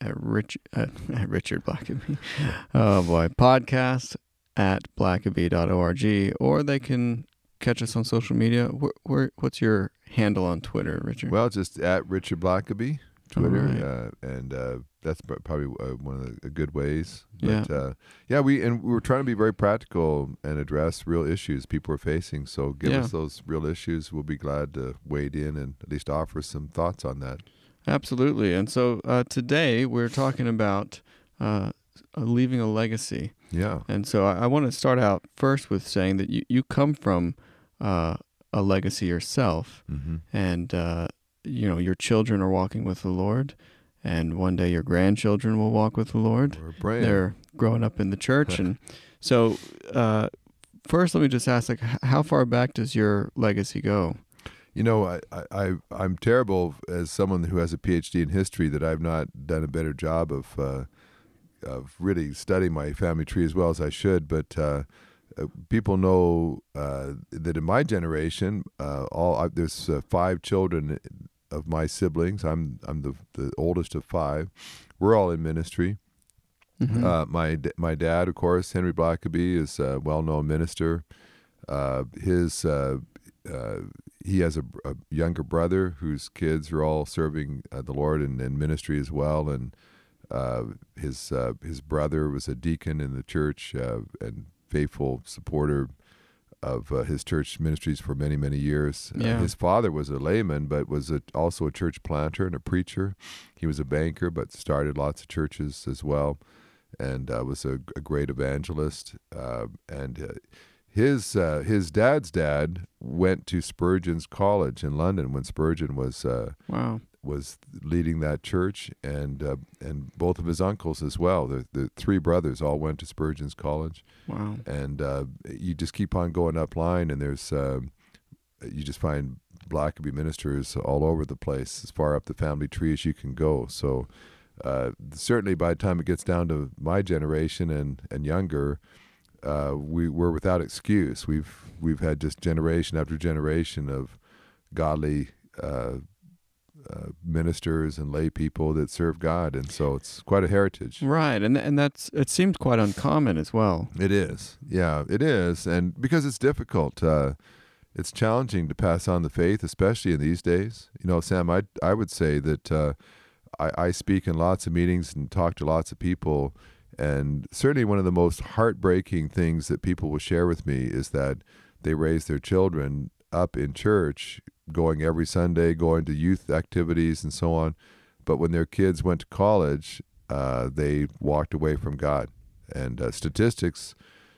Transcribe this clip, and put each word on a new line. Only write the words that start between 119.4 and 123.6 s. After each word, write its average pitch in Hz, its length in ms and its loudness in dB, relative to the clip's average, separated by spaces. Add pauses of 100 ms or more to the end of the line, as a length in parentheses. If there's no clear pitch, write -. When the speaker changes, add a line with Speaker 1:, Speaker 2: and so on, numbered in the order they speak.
Speaker 2:
uh, 69 140 -2 (240)
and 69 360 -8
both 87 220 0
of 82 80 -6
his 85 140 0
uncles 92 420 -2
as 73 160 -4
well. 87 280 2
The, 65 260 -4
the 67 240 -2
three 98 220 2
brothers 80 440 2
all 73 160 2
went 78 220 -4
to 80 60 -14
Spurgeon's 76 480 -4
College. 78 500 -6 (240)